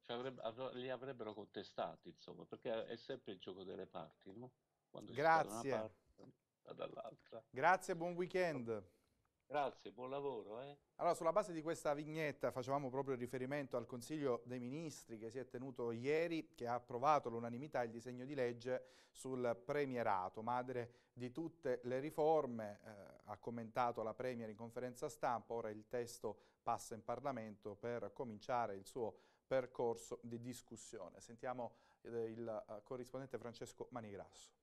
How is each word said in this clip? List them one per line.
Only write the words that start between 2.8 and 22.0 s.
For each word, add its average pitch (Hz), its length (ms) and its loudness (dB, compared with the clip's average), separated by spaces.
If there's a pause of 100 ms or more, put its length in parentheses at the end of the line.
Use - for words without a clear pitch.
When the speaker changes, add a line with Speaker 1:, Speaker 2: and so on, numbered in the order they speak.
Speaker 1:
è 117 100 -6
sempre 117 380 -8
il 92 60 -10
gioco 95 240 -8
delle 92 240 -6
parti, 85 460 -10
no? 123 180 -12 (380)
Quando - 240 -12
si 120 60 -2
sta 160 240 8
da - 60 -2
una 110 120 -4
Speaker 2:
Grazie. 135 100 0
Speaker 1:
parte, 110 340 -2 (100)
si - 440 -20
sta - 140 -14
dall'altra. - 760 -10
Speaker 2:
Grazie, 175 460 4
buon 175 180 -2
weekend. 156 800 0 (540)
Speaker 1:
Grazie, 131 440 -2
buon 123 180 -8
lavoro, 123 520 -4
eh. 143 140 -12 (200)
Speaker 2:
Allora, 160 180 4
sulla 165 180 4
base 175 220 2
di 160 80 -2
questa 151 320 2
vignetta 147 560 0
facevamo 131 400 0
proprio 135 260 2
riferimento 127 600 0
al 117 80 0
Consiglio 127 640 0
dei 123 120 -4
Ministri 127 600 -6
che 113 100 -4
si 117 80 -6
è 123 100 -4
tenuto 123 440 -2
ieri, 156 640 2
che 120 100 -6
ha 127 80 2
approvato 127 540 4
all'unanimità 120 560 0
il 117 80 0
disegno 123 340 -8
di 143 80 -6
legge 123 540 0 (240)
sul 123 520 0
premierato, 117 800 2
madre 123 720 -2
di 123 180 -6
tutte 160 520 -2
le 123 160 2
riforme, 139 840 4